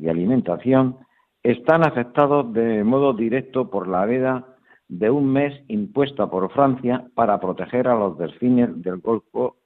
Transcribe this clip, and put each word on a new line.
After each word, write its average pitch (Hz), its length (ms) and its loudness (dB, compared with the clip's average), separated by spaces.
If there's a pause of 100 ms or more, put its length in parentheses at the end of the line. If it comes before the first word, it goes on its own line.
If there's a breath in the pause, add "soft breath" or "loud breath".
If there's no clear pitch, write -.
y 78 80 -4
Alimentación, 123 920 0 (440 soft breath)
están 160 440 2
afectados 139 680 0
de 113 300 0
modo 135 300 2
directo 117 580 -2
por 95 160 -4
la 92 180 0
veda 131 520 -2 (320 soft breath)
de - 220 -2
un 135 220 2
mes 139 360 -2
impuesta 107 600 -2
por 92 220 -2
Francia 127 540 0 (100)
para 104 240 0
proteger 95 480 -4
a 123 80 4
los 98 240 -2
delfines 117 640 0
del 90 140 -6
Golfo, 113 680 -4